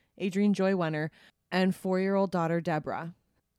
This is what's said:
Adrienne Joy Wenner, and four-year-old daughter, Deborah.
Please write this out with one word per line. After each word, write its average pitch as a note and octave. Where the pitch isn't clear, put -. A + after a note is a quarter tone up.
Adrienne G3+
Joy F#3+
Wenner, D#3+
and F#3
four-year-old F#3+
daughter, E3+
Deborah. D#3